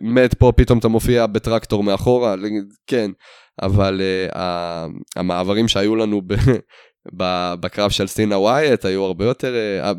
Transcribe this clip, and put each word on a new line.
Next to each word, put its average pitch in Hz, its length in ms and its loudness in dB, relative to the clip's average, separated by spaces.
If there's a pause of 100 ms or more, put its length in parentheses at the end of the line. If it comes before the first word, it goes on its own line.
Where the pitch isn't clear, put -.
מת 120 320 2
פה, 123 220 6
פתאום 113 240 4
אתה 117 80 0
מופיע 113 380 2
בטרקטור 110 580 -2
מאחורה, 113 520 0
ל-, 95 100 -8 (420)
כן, 110 240 -2 (500)
אבל, 98 400 2
אה, 92 400 -4
ה-, 87 440 -6 (300)
המעברים 92 520 0
שהיו 104 280 0
לנו 107 260 0
ב-, 92 120 -4 (440)
<laughs> - 400 -20
ב-, 90 420 -4
בקרב 98 300 -2
של 95 180 -2
סינה 104 320 0
ווייט 123 460 2
היו 95 180 -2
הרבה 92 220 -4
יותר, 127 280 -2 (300)
אה, 101 140 -2